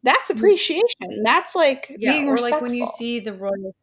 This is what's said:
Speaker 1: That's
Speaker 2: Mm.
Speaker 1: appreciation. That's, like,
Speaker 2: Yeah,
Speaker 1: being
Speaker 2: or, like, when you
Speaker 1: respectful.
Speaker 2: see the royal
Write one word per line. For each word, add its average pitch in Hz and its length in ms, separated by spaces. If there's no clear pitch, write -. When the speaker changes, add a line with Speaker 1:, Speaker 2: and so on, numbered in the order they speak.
Speaker 1:
That's 254 300
Speaker 2:
Mm. - 40
Speaker 1:
appreciation. 339 880
That's, 302 300
like, 277 420
Speaker 2:
Yeah, 202 80
Speaker 1:
being 285 240
Speaker 2:
or, 247 120
like, 240 200
when 247 140
you 240 120
Speaker 1:
respectful. - 0
Speaker 2:
see 233 340
the 202 140
royal 196 480